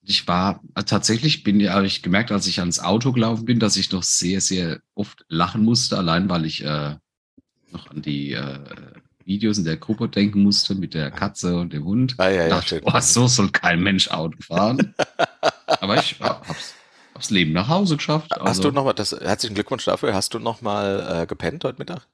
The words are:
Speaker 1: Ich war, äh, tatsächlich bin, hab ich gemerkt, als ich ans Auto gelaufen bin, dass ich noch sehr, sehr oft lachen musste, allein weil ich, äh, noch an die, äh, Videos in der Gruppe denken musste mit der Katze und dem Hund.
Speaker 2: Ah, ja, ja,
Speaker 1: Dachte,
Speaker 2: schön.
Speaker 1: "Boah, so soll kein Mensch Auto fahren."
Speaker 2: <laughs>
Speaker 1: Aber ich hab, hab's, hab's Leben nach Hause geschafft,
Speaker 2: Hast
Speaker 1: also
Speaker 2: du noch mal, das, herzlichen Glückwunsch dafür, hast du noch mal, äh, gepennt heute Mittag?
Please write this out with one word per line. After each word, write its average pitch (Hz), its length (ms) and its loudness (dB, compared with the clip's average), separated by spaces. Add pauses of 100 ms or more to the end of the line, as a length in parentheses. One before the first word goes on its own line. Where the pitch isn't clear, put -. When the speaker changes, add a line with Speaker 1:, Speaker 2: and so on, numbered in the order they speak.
Speaker 1:
Ich - 260 -2
war, 92 360 0 (100)
äh, 95 100 -4
tatsächlich 117 600 0
bin, 104 260 4
hab 98 140 2
ich - 180 -2
gemerkt, 101 300 0
als 92 160 0
ich 87 140 -2
ans 87 180 -2
Auto 117 320 0
gelaufen 113 340 0
bin, 120 140 2
dass 107 160 2
ich 98 160 -2
noch 90 120 -2
sehr, 92 360 0
sehr 90 400 -2 (160)
oft - 320 -8
lachen 87 380 0
musste, 117 320 2
allein 90 320 0
weil 85 160 0
ich, - 180 -6
äh, 73 320 -4 (760)
noch - 200 -16
an 76 100 -10
die, 71 300 -6
äh, 69 280 -8 (680)
Videos 104 300 0
in 92 80 0
der 80 120 -2
Gruppe 110 300 -4
denken 101 360 4
musste 101 320 4
mit 90 180 -6
der 76 160 -2
Katze 90 480 -2
und 87 160 -4
dem 76 100 -6
Hund. 123 360 0
Speaker 2:
Ah, 92 100 4
ja, 90 140 2
ja, 82 60 4
Speaker 1:
Dachte, 87 260 2
Speaker 2:
schön. 78 80 -6
Speaker 1:
"Boah, - 180 2
so 123 240 4
soll 120 240 4
kein 87 320 2
Mensch 98 300 2
Auto 80 280 -4
fahren." 104 600 0
Speaker 2:
<laughs> - 800 -2
Speaker 1:
Aber 98 160 0
ich - 220 -2
hab, - 280 -4
hab's, - 280 -10 (400)
hab's - 160 -8
Leben 87 200 4
nach 92 160 0
Hause 170 300 2
geschafft, 156 360 -2
Speaker 2:
Hast - 80 -6
Speaker 1:
also - 280 0
Speaker 2:
du - 20 2
noch 139 120 0
mal, 131 100 2
das, - 200 -4
herzlichen 104 420 -4
Glückwunsch 110 300 -4
dafür, 113 280 0
hast 98 220 -2
du 113 40 -4
noch 113 220 -4
mal, 101 640 -2
äh, - 20 -2
gepennt - 380 -6
heute 127 160 -6
Mittag? - 340 -12